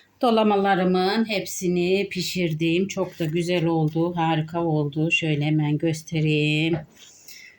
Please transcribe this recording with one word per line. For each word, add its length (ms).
Dolamalarımın 1080
hepsini 840
pişirdim. 760
Çok 320
da 60
güzel 400
oldu, 500
harika 480
oldu. 480
Şöyle 340
hemen 320
göstereyim. 1000